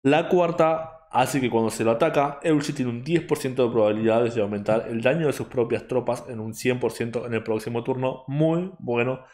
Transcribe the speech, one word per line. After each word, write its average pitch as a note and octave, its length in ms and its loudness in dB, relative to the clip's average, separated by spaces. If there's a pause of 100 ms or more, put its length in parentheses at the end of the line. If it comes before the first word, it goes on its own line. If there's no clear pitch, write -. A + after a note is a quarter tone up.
La D3+ 260 2
cuarta E3+ 800 0
hace B2+ 320 2
que B2 80 2
cuando A2+ 220 2
se A#2 120 -4
lo A2 60 4
ataca, D3 540 2
Euji D3+ 300 2
tiene B2+ 180 -2
un A#2+ 120 -8
diez D#3 200 0
por D3+ 160 -2
ciento C3 260 0
de A2+ 60 0
probabilidades A2 640 2
de A2 80 0
aumentar G#2 440 -2
el A#2 140 -4
daño D3+ 240 2
de C3+ 80 2
sus A#2+ 140 -8
propias A#2 400 -2
tropas A#2 420 -2
en A#2 120 -10
un A2 120 -8
cien B2 260 0
por A#2+ 120 0
ciento A#2+ 340 -6
en A#2+ 80 -6
el A2 80 -2
próximo A#2 420 -4
turno. B2+ 440 -4
Muy D#3+ 500 0
bueno B2 460 -2 (100)